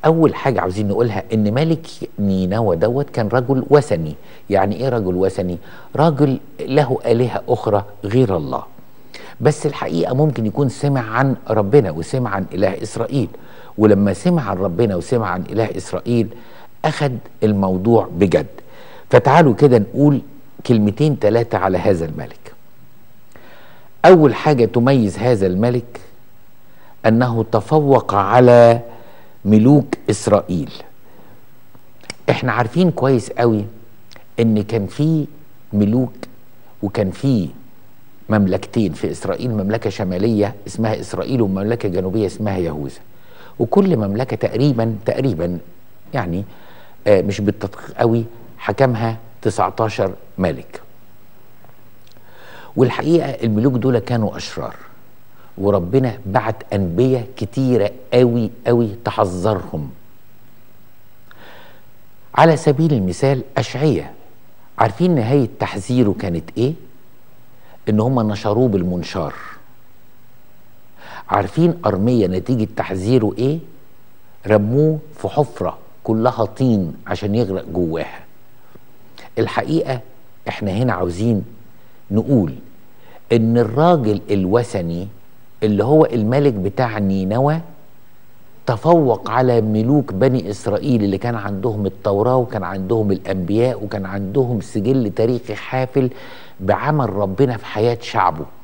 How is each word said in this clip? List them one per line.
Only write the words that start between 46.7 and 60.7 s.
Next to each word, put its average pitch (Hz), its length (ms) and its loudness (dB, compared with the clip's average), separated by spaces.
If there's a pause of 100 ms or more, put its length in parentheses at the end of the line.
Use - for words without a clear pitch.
آه، 95 160 6
مش 98 180 -2
بالتدقيق - 580 -4
قوي، 117 260 2 (340)
حكمها 113 580 2 (260)
تسعتاشر 101 720 0 (260)
ملك. 82 420 -4 (2000)
والحقيقة 139 540 2
الملوك 117 420 2
دول 123 260 2
كانوا 107 380 0
أشرار، - 400 -8 (840)
وربنا 101 680 2
بعت 107 300 0 (160)
أنبياء 104 540 2 (100)
كتيرة 117 540 0 (220)
قوي 120 380 4 (160)
قوي 120 220 4 (160)
تحذرهم. 90 840 -2 (2500)